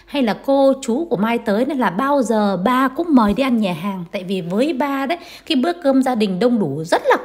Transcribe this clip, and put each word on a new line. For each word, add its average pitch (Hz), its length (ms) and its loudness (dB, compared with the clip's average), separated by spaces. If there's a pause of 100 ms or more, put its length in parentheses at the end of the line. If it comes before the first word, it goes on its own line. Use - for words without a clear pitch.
hay 285 160 -2
là 208 240 -2
cô 269 260 4 (100)
chú 254 280 -2
của 226 60 -2
Mai 226 220 0
tới 226 280 0
nên 294 120 -4
là 214 120 0
bao 269 320 0
giờ 208 340 0
ba 254 320 2
cũng 330 260 -2
mời 208 200 6
đi 262 80 -2
ăn 247 160 0
nhà 190 140 0
hàng. 185 400 -8
Tại 185 120 -8
vì 190 160 -4
với 202 320 -2
ba 277 340 -4
đấy, 349 120 -4 (280)
cái 320 100 0
bữa 302 160 0
cơm 269 300 2
gia 254 120 0
đình 196 240 0
đông 240 200 2
đủ 156 260 -2
rất - 240 0
là - 160 4